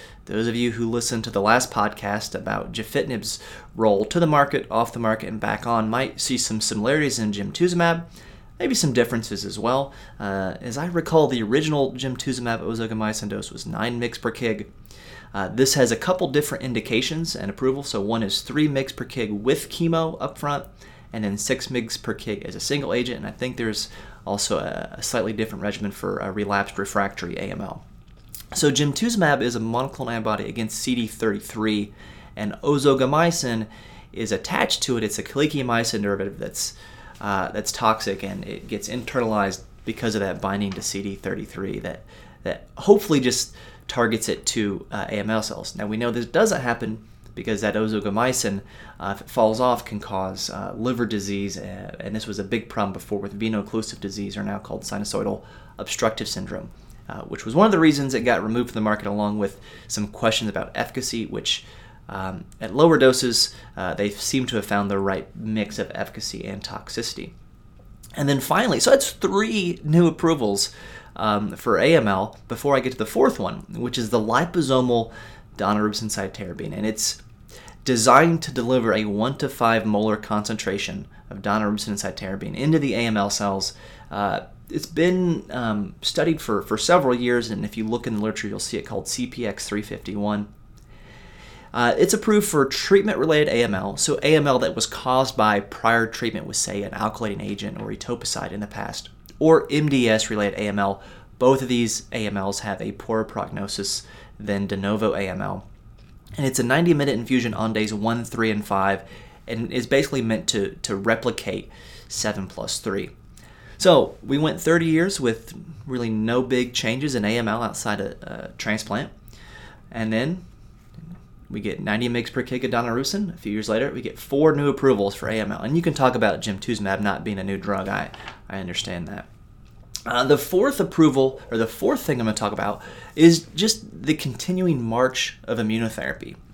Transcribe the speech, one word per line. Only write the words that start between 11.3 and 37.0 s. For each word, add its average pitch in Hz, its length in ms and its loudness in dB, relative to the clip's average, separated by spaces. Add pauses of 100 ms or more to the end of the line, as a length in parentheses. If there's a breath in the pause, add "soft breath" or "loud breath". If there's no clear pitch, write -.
original 139 500 2
gemtuzumab 123 680 -4
ozogamicin 110 680 -4
dose 101 240 -6
was 110 140 -12
nine 113 340 -2
mg 117 220 -4
per 117 100 -2
kg. 107 320 -2 (720 loud breath)
Uh, 98 140 -2
this 127 260 4
has 127 160 6
a 113 60 2
couple 180 340 0
different 147 340 0
indications 127 720 -2
and 98 140 -6
approval. 131 320 0
So 117 180 -4
one 113 220 0
is 101 180 -2
three 151 280 2
mgs 135 260 -2
per 131 100 -8
kg 104 380 -4
with 135 260 2
chemo 165 520 0
up - 180 -6
front, 147 260 -2 (480 loud breath)
and 110 120 -4
then 101 120 -2
six 127 300 -2
mgs 117 340 -4
per 113 140 -4
kg 104 300 -6
as - 100 -10
a - 60 -10
single 139 340 -2
agent. 123 240 -2
And 101 80 -8
I 104 60 -8
think 127 240 -6
there's 110 340 -4 (340 loud breath)
also 98 340 -2
a, 50 400 -6
a - 40 -14
slightly 113 300 -2
different 107 300 -6
regimen 101 280 -4
for, 98 320 -6
uh, 98 80 -6
relapsed 101 480 -2
refractory 98 580 -4
A 95 140 -6
M - 100 -8
L. - 240 -10 (680)
So 147 160 4
gemtuzumab 147 720 2
is 120 140 0
a 110 40 -4
monoclonal 120 520 -4
antibody 107 360 -2
against 113 300 -6
C 127 160 -2
D 117 140 0
thirty-three, 107 840 0 (440 loud breath)
and 104 160 -4 (100)
ozogamicin 139 1040 4 (460 loud breath)
is 110 180 -4
attached - 540 0
to 123 120 0
it. 113 60 -2
It's 107 160 -2
a 98 60 -6
caliciumycin 123 800 0
derivative 101 360 -2
that's, - 360 -6 (460 loud breath)